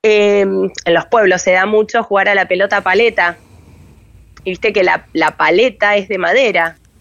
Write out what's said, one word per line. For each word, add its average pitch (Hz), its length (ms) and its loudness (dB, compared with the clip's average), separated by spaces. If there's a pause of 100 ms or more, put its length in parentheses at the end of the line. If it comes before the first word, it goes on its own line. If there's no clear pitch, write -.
eh, 208 380 2
en 190 520 -2
los 165 120 0
pueblos 190 360 2
se 185 120 0
da 185 120 2
mucho 214 380 0
jugar 196 260 0
a 202 60 2
la 185 120 0
pelota 196 340 -2
paleta. 185 560 0 (1040)
Y 190 80 -6
viste 208 220 -4
que 190 100 0
la, 170 300 -2
la 160 220 -2
paleta 202 600 0
es 196 140 -4
de 190 100 -6
madera. 175 580 0 (240)